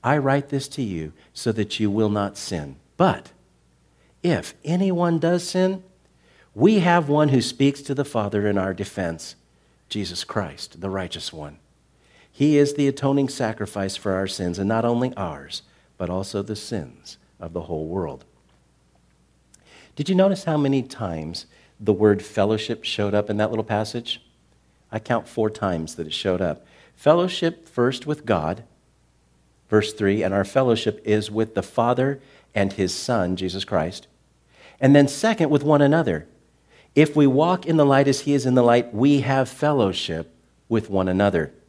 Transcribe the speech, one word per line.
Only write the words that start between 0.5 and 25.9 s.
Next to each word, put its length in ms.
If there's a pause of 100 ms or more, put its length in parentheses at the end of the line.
to 140
you 300 (220)
so 180
that 280
you 100
will 180
not 300
sin. 380 (200)
But 360 (880)
if 320 (100)
anyone 540
does 280
sin, 360 (720)
we 240
have 300
one 220
who 120
speaks 400
to 120
the 100
Father 420
in 100
our 160
defense, 640 (540)
Jesus 360
Christ, 560
the 80
righteous 440
one. 260 (720)
He 260
is 180
the 140
atoning 400
sacrifice 680
for 160
our 160
sins, 300
and 100
not 160
only 320
ours, 460 (360)
but 100
also 320
the 160
sins 640 (200)
of 140
the 100
whole 240
world. 380 (1700)
Did 120
you 60
notice 300
how 120
many 260
times 640 (340)
the 140
word 300
fellowship 640
showed 280
up 160
in 80
that 140
little 140
passage? 580 (680)
I 60
count 300
four 220
times 440